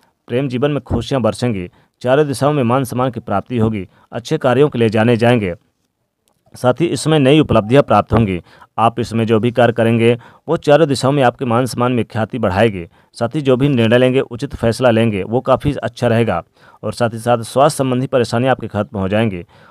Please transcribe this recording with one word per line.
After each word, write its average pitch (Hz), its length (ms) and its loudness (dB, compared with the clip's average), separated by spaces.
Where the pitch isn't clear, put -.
प्रेम 131 200 -4
जीवन 127 240 -2
में 139 100 -4
खुशियां 117 400 -4
बरसेंगी। 104 480 -4
चारों 139 260 2
दिशाओं 139 260 -2
में 143 100 -2
मान 123 200 0
सम्मान 123 280 -4
की 120 80 -12
प्राप्ति 107 380 -6
होगी। 107 300 -2
अच्छे 120 260 -6
कार्यों 135 320 2
के 127 100 -6
लिए 117 100 2
जाने 113 280 2
जाएंगे। 110 360 0
साथ 127 260 0
ही 170 40 2
इसमें 151 340 0
नई 139 200 4
उपलब्धियां 117 440 4
प्राप्त 104 300 2
होंगी। 98 280 0
आप 113 220 0
इसमें 113 260 -2
जो 110 140 2
भी 113 120 0
कार्य 120 220 2
करेंगे, 117 440 2
वो 160 100 -2
चारों 151 300 2
दिशाओं 131 240 -2
में 143 120 0
आपके 120 220 -2
मान 120 200 0
सम्मान 120 260 -4
में 117 140 -2
ख्याति 110 340 -6
बढ़ाएगी। 98 460 0
साथ 117 220 -4
ही 160 60 -4
जो 131 160 2
भी 143 120 0
निर्णय 117 280 2
लेंगे, 127 240 2
उचित 117 340 -10
फैसला 117 360 2
लेंगे, 110 320 0
वो 110 180 -4
काफ़ी 131 320 0
अच्छा 117 340 -6
रहेगा। 110 360 0
और 107 100 -6
साथ 117 160 -2
ही 110 100 -10
साथ 117 240 0
स्वास्थ्य 143 340 2
संबंधी 127 300 -2
परेशानी 120 400 0
आपके 123 200 -2
खत्म 104 320 -6
हो 95 80 -2
जाएंगी। 98 360 -2